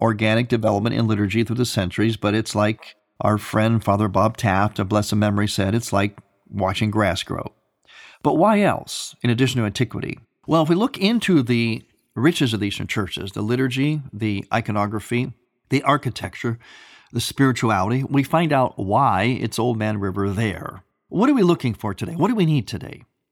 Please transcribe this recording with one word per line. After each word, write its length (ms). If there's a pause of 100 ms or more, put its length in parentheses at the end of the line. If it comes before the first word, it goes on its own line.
organic 480
development 440
in 140
liturgy 380
through 100
the 100
centuries, 520
but 180
it's 180
like 420 (260)
our 160
friend 440
Father 280
Bob 260
Taft 420
of 120
blessed 260
memory 320
said, 260
"It's 200
like 260 (300)
watching 420
grass 320
grow." 300 (680)
But 140
why 240
else, 640
in 60
addition 320
to 40
antiquity? 540 (260)
Well, 180
if 60
we 60
look 220
into 440
the 400 (320)
riches 400
of 60
the 80
Eastern 200
churches, 440
the 100
liturgy, 600 (100)
the 420
iconography, 760 (380)
the 140
architecture, 760 (540)
the 80
spirituality, 840
we 200
find 280
out 260
why 640
it's 200
Old 180
Man 240
River 280
there. 540 (240)
What 220
are 60
we 80
looking 300
for 200
today? 220
What 120
do 80
we 100
need 220
today? 380 (260)